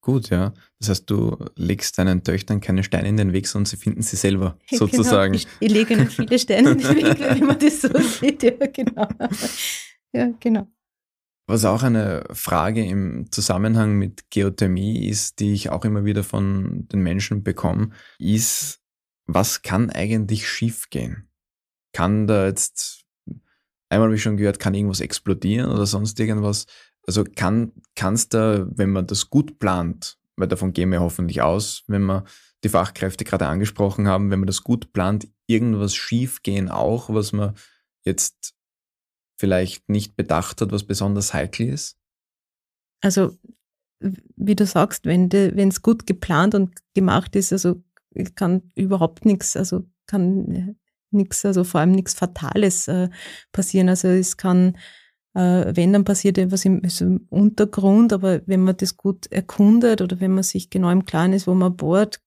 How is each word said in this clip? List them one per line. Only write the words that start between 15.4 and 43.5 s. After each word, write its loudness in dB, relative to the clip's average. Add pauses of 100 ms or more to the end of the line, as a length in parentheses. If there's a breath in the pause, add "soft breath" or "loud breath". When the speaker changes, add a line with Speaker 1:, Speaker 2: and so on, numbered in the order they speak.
Speaker 1:
die 2
ich -2
auch -6
immer 0
wieder 0
von -4
den -2
Menschen -2
bekomme, -2 (280 loud breath)
ist, -2 (460)
was -2
kann 0
eigentlich -2
schiefgehen? -6 (640)
Kann 0
da 2
jetzt, -6 (840)
einmal 4
habe 2
ich -2
schon -2
gehört, 0
kann 0
irgendwas -2
explodieren -2
oder 0
sonst -4
irgendwas? -2 (400 soft breath)
Also 0
kann, -2 (240)
kann's -2
da, 0
wenn 0
man -2
das -6
gut 0
plant, -4 (180)
weil -2
davon -2
gehen 0
wir 0
hoffentlich -2
aus, -2
wenn 0
wir -2 (380 soft breath)
die 0
Fachkräfte -2
gerade -2
angesprochen -2
haben, 0
wenn 0
man -2
das -4
gut -4
plant, -2 (200)
irgendwas 0
schiefgehen -4
auch, -2
was -2
man -2 (500 soft breath)
jetzt -4 (840)
vielleicht -2
nicht -2
bedacht -2
hat, -2
was -4
besonders -2
heikel -4
ist? -8 (1040)
Speaker 2:
Also, 0 (600)